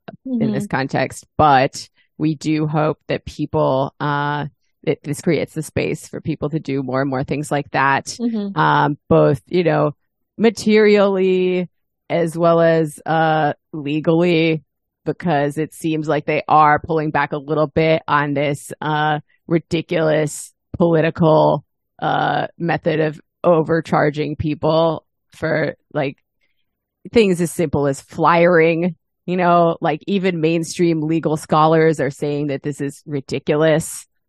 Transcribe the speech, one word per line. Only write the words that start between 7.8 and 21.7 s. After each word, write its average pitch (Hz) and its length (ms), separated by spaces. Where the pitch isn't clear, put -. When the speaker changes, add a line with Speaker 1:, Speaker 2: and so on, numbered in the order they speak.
Speaker 2:
Mm-hmm. 220 500
Speaker 1:
um, 147 420
both, 151 380
you 175 160
know, 151 280
materially 196 1300
as 165 280
well 170 240
as, 165 440
uh, 156 480
legally, 160 920
because 147 520
it 156 160
seems 156 340
like 156 180
they 151 220
are 151 320
pulling 156 300
back 147 220
a 151 60
little 151 300
bit 160 400
on 147 280
this, 143 440
uh, 151 400
ridiculous 160 1040
political, 156 880